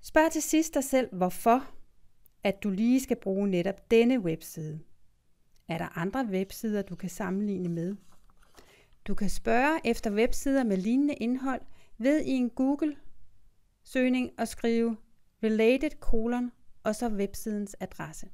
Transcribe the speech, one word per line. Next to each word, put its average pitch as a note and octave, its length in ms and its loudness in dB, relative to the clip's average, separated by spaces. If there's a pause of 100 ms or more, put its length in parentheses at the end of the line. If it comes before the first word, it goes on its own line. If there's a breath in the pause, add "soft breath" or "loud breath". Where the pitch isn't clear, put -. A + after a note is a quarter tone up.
Spørg D#4+ 300 4
til D#4+ 100 -2
sidst D#4 320 0
dig C#4 100 0
selv, B3+ 320 -2
hvorfor A3+ 520 2 (760)
at G3 200 -2
du G#3 60 -2
lige A3+ 300 2
skal B3 220 -2
bruge G3 260 -2
netop F#3 440 -2
denne A#3 280 6
webside. D#3+ 600 -6 (880)
Er - 100 -4
der E3+ 200 -8
andre G#3 280 -2
websider, G3+ 560 -4
du G3 140 -10
kan F3+ 140 -8
sammenligne F#3+ 600 -4
med? E3+ 260 -4 (1120 soft breath)
Du G3 80 2
kan G3 140 4
spørge C4 580 2
efter - 240 0
websider A#3+ 520 2
med G3+ 140 2
lignende B3+ 360 2
indhold B3+ 480 -4 (360 soft breath)
ved C#4 240 2
i C4 100 -2
en B3+ 180 0
Google-søgning - 1900 -4
at A3+ 100 -2
skrive A#3 500 0 (460)
related, A3+ 560 2
kolon, A#3+ 520 4 (320)
og A3 120 0
så A#3+ 120 -4
websidens G3+ 720 -4
adresse. - 540 -12